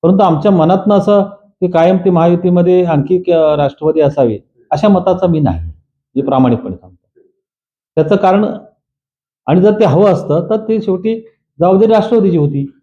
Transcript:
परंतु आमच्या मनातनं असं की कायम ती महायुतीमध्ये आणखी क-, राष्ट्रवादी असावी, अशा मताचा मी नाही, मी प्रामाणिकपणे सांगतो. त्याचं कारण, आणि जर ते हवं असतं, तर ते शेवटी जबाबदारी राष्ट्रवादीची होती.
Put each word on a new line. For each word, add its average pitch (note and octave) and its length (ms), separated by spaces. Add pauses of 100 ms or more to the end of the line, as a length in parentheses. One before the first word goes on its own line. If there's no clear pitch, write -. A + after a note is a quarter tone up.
परंतु F#3+ 200
आमच्या E3+ 280
मनातनं F#3+ 440
असं G3+ 280 (380)
की F3+ 100
कायम F3 260
ती F#3 140
महायुतीमध्ये F3 760
आणखी E3+ 380
क-, F3+ 80
राष्ट्रवादी D#3 720
असावी, C3+ 380 (320)
अशा D3+ 180
मताचा F#3 380
मी E3 140
नाही, E2+ 320 (440)
मी C3+ 60
प्रामाणिकपणे B2 540
सांगतो. - 440 (760)
त्याचं D#3+ 220
कारण, G3 280 (1000)
आणि F3 140
जर G#3+ 200
ते A3+ 40
हवं E3+ 220
असतं, E3+ 440
तर G#3+ 60 (120)
ते A3 120
शेवटी G3+ 400 (400)
जबाबदारी G3 320
राष्ट्रवादीची G#3+ 460
होती. C#3+ 340 (100)